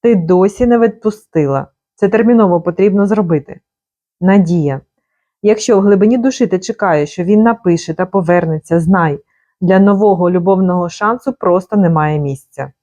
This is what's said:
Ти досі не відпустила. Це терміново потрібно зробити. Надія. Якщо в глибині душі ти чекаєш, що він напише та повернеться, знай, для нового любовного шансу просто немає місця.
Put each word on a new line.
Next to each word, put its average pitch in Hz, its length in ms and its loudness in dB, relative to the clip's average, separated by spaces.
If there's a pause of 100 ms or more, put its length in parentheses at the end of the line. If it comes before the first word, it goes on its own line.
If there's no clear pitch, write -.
Ти 233 140 2
досі 185 500 0
не 233 140 2
відпустила. 185 880 -4 (280)
Це 196 140 0
терміново 220 520 2
потрібно 196 440 0
зробити. 180 540 -2 (600)
Надія. 170 600 0 (600)
Якщо 214 380 0
в - 20 0
глибині 208 360 2
душі 254 300 -2
ти 180 120 -2
чекаєш, 170 520 -4
що 180 120 -8
він 208 200 2
напише 180 500 -2
та 185 120 -4
повернеться, 170 760 -2
знай, 165 400 0 (420)
для 190 180 2
нового 196 520 2
любовного 180 580 0
шансу 240 440 -4
просто 185 440 -2
немає 156 420 0
місця. 139 520 -10 (100)